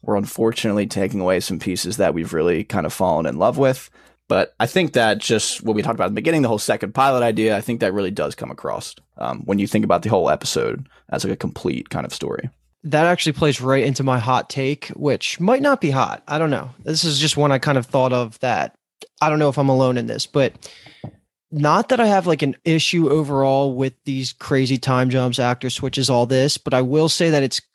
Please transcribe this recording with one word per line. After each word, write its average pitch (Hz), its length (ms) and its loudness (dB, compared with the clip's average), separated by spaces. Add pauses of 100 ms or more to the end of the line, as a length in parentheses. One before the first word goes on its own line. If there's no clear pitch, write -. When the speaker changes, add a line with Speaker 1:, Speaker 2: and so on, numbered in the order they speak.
Speaker 1:
We're 107 140 0
unfortunately 104 680 0
taking 98 340 -2
away 90 200 2
some 87 180 -6
pieces 90 380 -4
that 87 160 2
we've 82 220 -4
really 82 300 2
kind 90 200 -4
of 78 80 -4
fallen 82 320 0
in 69 140 -4
love 117 180 2
with. 135 320 0 (400)
But - 320 2
I 117 60 2
think 165 260 0
that 107 260 2
just - 440 -2
what 110 120 0
we 107 60 0
talked 113 140 -2
about 92 140 -2
in 104 60 -4
the 110 60 -2
beginning, 160 220 2
the 120 60 2
whole 110 100 0
second 107 340 -4
pilot 135 320 2
idea, 110 320 2
I 98 60 -4
think 117 180 -4
that 98 140 0
really 98 160 -2
does 76 240 -4
come - 160 -12
across, - 440 -8 (220)
um, 60 300 -8
when 101 120 0
you 98 80 2
think 107 200 0
about 87 160 4
the 107 80 -2
whole 90 180 4
episode 62 580 -2 (220)
as, - 160 -4
like, - 80 -2
a - 40 -4
complete - 520 -6
kind - 160 -6
of - 80 -10
story. - 380 -8 (340)
Speaker 2:
That 156 220 2
actually 170 260 0
plays 143 280 0
right 131 240 2
into 135 200 0
my 127 160 2
hot 123 280 0
take, 139 400 -6
which - 520 -4
might 247 220 2
not 277 180 2
be 151 100 0
hot. 123 380 -2
I 147 100 -2
don't 160 120 0
know. 123 200 -4 (140)
This 156 200 -2
is 147 140 0
just 151 180 0
one 147 140 2
I 135 80 2
kind 143 180 0
of 120 100 -2
thought 131 260 0
of 120 280 -4
that 101 360 -2 (440)
I 156 100 2
don't 151 100 0
know 147 80 4
if 139 100 0
I'm 139 100 2
alone 131 300 2
in 117 80 -4
this, 110 200 -6
but - 440 -2 (800)
not 156 380 2
that 247 120 2
I 226 60 4
have, 190 200 2
like, 160 160 2
an 139 220 -2
issue 160 440 2
overall 139 680 2
with 131 200 -2 (100)
these 131 300 -6
crazy 135 440 0
time 127 320 2
jumps, 127 280 0
actor 123 320 0
switches, 131 400 -4
all 120 160 2
this, 131 320 0
but - 160 -4
I 127 80 4
will 151 260 2
say 165 220 2
that 147 120 2
it's 131 180 -2 (140)